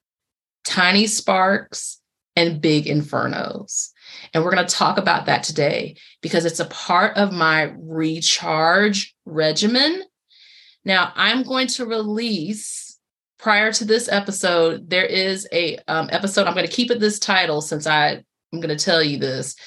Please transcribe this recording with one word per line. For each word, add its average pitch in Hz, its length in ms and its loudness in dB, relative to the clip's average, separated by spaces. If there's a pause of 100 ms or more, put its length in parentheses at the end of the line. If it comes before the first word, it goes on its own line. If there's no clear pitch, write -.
(640)
tiny 185 440 4
sparks 196 920 0 (360)
and 170 260 0
big 151 240 4
infernos. - 1040 -4 (440)
And 160 100 2
we're 180 80 -2
gonna 180 160 2
talk 185 300 0
about 185 280 0
that - 180 0
today 143 520 -2 (260)
because 165 240 0
it's 165 140 -2
a 170 60 -4
part 190 520 0
of 196 160 2
my 160 440 2
recharge 165 1400 0 (100)
regimen. 214 800 0 (840)
Now, 190 300 2
I'm 226 280 2
going 262 240 -2
to 247 180 -6
release, 214 1120 -6 (420)
prior 214 340 2
to 214 120 -2
this 226 240 2
episode, 180 800 0
there 180 160 2
is 190 460 -2
a, 165 260 0 (100)
um, 156 240 -2
episode, 196 360 0
I'm 170 80 0
gonna 170 120 0
keep 240 240 -2
it 226 80 0
this 208 200 0
title 170 420 0
since 151 260 -6
I, 151 360 2 (300)
I'm 165 60 -8
gonna 156 180 -4
tell 165 260 2
you 147 140 0
this. 131 380 -6 (120)